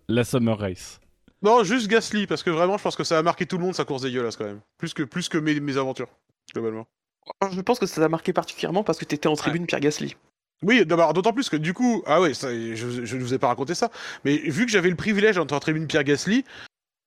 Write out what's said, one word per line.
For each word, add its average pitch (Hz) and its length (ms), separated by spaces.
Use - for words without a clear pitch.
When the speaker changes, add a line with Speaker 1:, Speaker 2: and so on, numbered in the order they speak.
Speaker 1:
la 117 160
Summer 117 340
Race ? 98 420
Speaker 2:
Non, 220 220
juste 214 240
Gasly, 208 400
parce 156 160
que 180 60
vraiment, 175 280
je - 60
pense 170 120
que 165 80
ça 165 140
a 160 60
marqué 170 220
tout 185 120
le 170 60
monde, 185 100
sa 151 120
course 135 180
dégueulasse, 123 320
quand 110 100
même. 104 140
Plus 165 160
que, 156 100
plus 170 260
que 170 80
mes, 151 220
mes 143 180
aventures, 131 320
globalement. 113 340
Speaker 3:
Je 185 100
pense 233 180
que 202 60
ça 156 160
t'a 160 80
marqué 165 240
particulièrement 170 500
parce 165 160
que - 60
t'étais - 220
en 156 40
Speaker 2:
Ouais. 151 60
Speaker 3:
tribune 160 280
Pierre - 160
Gasly. 147 340
Speaker 2:
Oui, 214 220
d'abord, 160 280
d'autant 190 200
plus 262 160
que 156 80
du 156 160
coup, 240 320
ah 151 160
ouais, 160 120
ça, 131 200
je, 117 520
je 113 100
ne 127 60
vous 123 120
ai 131 40
pas 135 100
raconté 131 280
ça, 233 160
mais 143 120
vu 165 280
que 240 60
j'avais 185 180
le 180 60
privilège 208 400
d'être 156 180
en 143 60
tribune 160 280
Pierre 147 160
Gasly, 175 400